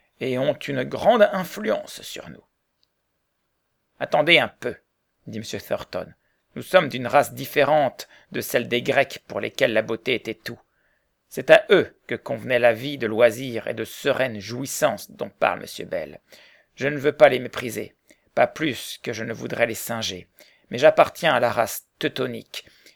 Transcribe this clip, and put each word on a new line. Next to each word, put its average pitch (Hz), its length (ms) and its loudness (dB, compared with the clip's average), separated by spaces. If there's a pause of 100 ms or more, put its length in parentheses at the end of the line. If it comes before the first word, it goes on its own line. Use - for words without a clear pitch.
(200)
et 127 180 -2
ont 139 160 0
une 139 300 -6
grande 202 500 4
influence 196 680 -6
sur - 280 -14
nous. - 140 -20 (1600)
Attendez 156 400 4
un 120 80 2
peu, - 280 -8 (520)
dit 110 120 -10
monsieur 110 200 -8
Thornton. - 540 -6 (420)
Nous 127 60 -8
sommes 165 260 2
d'une 123 200 -6
race 143 260 4
différente 139 760 0 (240)
de - 80 -6
celle 120 280 -2
des 120 140 0
Grecs 127 460 0
pour 110 140 -6
lesquels 113 320 0
la 110 80 4
beauté 113 340 -4
était 110 180 -8
tout. - 260 -14 (680)
C'est - 220 -6
à - 200 8
eux 165 280 4 (100)
que 123 80 -6
convenait 120 440 -4
la 117 140 6
vie 139 240 -8
de 117 100 -4
loisirs 113 600 0
et 117 60 -4
de 113 100 -6
sereine 123 560 -2
jouissance 117 720 -4
dont - 180 -10
parle - 320 -2
monsieur - 240 -14
Bell. 78 340 -10 (560)
Je 131 120 -4
ne 147 100 -2
veux 139 140 0
pas 147 180 8
les 127 100 2
mépriser, 113 560 -8 (400)
pas 123 120 6
plus - 540 -6
que - 100 -8
je 113 120 -8
ne 117 100 -8
voudrais 117 320 -2
les 113 100 -4
singer. 98 520 -8 (420)
Mais 117 80 -6
j'appartiens 151 560 6
à 120 60 2
la 120 120 2
race 107 360 -2 (120)
teutonique. 127 640 -6 (300)